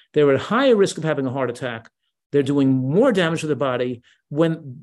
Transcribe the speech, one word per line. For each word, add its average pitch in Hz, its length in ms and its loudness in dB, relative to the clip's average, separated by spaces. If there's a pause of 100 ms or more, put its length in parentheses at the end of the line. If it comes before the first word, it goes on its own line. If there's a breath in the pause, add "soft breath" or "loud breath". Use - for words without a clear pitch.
(120)
they're 147 220 4
at 135 80 2
higher 247 340 2
risk 196 220 2
of 160 80 -6
having 143 200 -2
a 127 60 -4
heart 131 180 -4
attack. 117 400 -10 (440)
They're 143 100 2
doing 139 260 2
more 139 440 2
damage 170 280 0
to 160 60 -6
the 151 80 -2
body 127 460 -4 (260 soft breath)
when, 160 560 -4